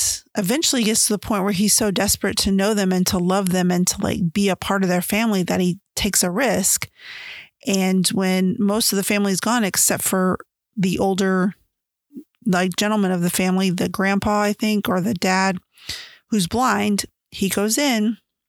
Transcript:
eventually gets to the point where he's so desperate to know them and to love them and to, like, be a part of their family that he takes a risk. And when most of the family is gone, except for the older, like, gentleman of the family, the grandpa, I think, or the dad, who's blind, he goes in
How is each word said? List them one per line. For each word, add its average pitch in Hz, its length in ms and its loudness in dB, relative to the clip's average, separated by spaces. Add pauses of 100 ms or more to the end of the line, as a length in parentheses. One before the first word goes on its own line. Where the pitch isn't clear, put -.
(380)
eventually 240 460 0
gets 220 240 2
to 214 60 2
the 196 60 -2
point 202 240 -2
where 202 100 0
he's 196 220 2
so 214 160 2
desperate 202 460 0
to - 140 0
know 196 220 2
them 196 180 2
and 180 160 2
to 196 100 0
love 185 320 2
them 180 220 2
and 180 160 2
to, - 140 -4
like, - 320 -2
be 202 160 2
a 180 60 2
part 196 280 -2
of 185 60 0
their 180 120 2
family 208 420 0
that 165 160 -2
he 180 200 0 (160)
takes - 280 0
a 185 80 -2
risk. 196 580 0 (800)
And 190 400 2
when 185 500 0
most 208 340 0
of 196 60 0
the 196 60 0
family 202 280 0
is 185 100 -2
gone, 233 220 0
except 185 400 0
for 185 360 0 (360)
the 185 220 0
older, 190 560 0 (920)
like, 180 320 0
gentleman 208 340 0
of 180 100 0
the 175 80 0
family, 185 400 0
the 180 200 -2
grandpa, 202 520 0
I 208 120 0
think, 214 360 -2
or 185 120 0
the 214 120 -2
dad, 190 460 0 (720)
who's 202 180 0
blind, 208 580 0 (240)
he 196 200 -2
goes 208 280 0
in 233 400 0 (320)